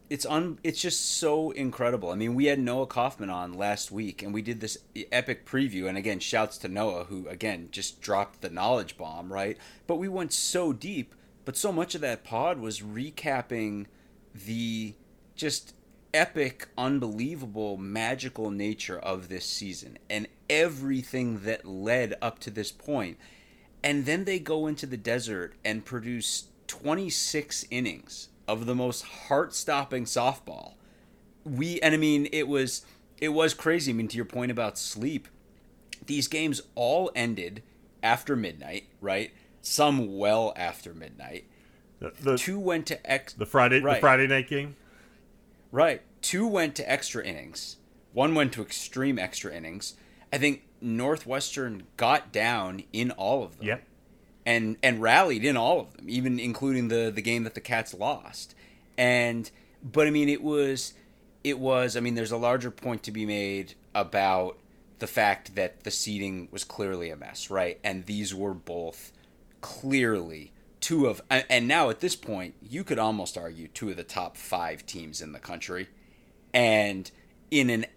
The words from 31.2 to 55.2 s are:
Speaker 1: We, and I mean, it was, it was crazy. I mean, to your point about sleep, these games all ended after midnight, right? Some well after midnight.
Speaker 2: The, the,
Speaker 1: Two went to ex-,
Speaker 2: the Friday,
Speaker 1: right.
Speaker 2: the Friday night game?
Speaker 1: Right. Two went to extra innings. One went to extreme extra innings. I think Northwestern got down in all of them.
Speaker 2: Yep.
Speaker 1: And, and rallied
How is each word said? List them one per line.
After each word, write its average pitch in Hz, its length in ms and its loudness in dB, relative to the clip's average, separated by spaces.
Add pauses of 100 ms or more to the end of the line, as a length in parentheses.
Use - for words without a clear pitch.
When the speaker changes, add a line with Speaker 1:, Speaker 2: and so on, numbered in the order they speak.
Speaker 1:
We, 131 380 -2
and 156 120 6
I 156 40 6
mean, 151 340 4
it 151 160 0
was, 135 380 0 (340)
it 156 100 0
was 156 240 4
crazy. 160 380 2
I - 40 2
mean, 113 120 0
to 110 80 -6
your 120 100 -2
point 123 260 -4
about 113 260 -2
sleep, 131 500 -6 (800)
these 143 220 0
games 156 340 0 (120)
all 147 400 2
ended 110 480 -4 (400)
after 127 340 4
midnight, 82 500 -6 (140)
right? 98 320 -2 (300)
Some 131 560 4
well 107 380 4
after 87 380 -6
midnight. 71 520 -14 (540)
Speaker 2:
The, - 200 -8
the, 135 180 4
Speaker 1:
Two 190 220 -2
went 175 280 -2
to - 220 -6
ex-, - 240 -2
Speaker 2:
the 104 120 -6
Friday, 127 360 6
Speaker 1:
right. 139 140 4
Speaker 2:
the 110 40 2
Friday 135 280 8
night 135 220 2
game? 143 260 -4 (960)
Speaker 1:
Right. 143 300 4 (200)
Two 208 260 0
went 170 280 0
to - 140 -4
extra 127 340 -2
innings. - 540 -10 (360)
One 151 200 4
went 143 200 4
to 113 80 -6
extreme 131 580 -2
extra 92 340 -6
innings. 82 420 -10 (360)
I 147 60 0
think 139 260 2 (160)
Northwestern 127 1040 -2 (140)
got 127 340 4
down 104 520 0 (100)
in 120 180 0
all 110 320 0
of 123 140 -12
them. 107 100 -6
Speaker 2:
Yep. 120 160 -2 (600)
Speaker 1:
And, 113 360 2
and 117 200 4
rallied 123 420 6